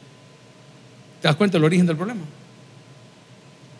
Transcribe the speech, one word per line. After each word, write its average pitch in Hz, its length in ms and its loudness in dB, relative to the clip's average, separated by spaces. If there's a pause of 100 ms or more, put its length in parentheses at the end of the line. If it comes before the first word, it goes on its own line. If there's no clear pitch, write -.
(1200)
¿Te - 60 -4
das 156 80 4
cuenta 185 240 0
del 151 60 4
origen 180 200 2
del 165 120 0
problema? 196 240 -10 (1600)